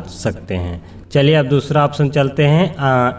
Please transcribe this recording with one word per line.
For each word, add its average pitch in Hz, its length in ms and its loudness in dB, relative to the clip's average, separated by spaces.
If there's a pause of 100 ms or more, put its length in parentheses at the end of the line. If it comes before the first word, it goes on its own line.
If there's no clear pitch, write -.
सकते - 460 -8
हैं। 87 260 -6 (300)
चलिए 147 240 4
अब 143 120 2
दूसरा 143 380 2
ऑप्शन 143 240 0
चलते 143 360 0
हैं, 160 300 2
आ, 127 440 2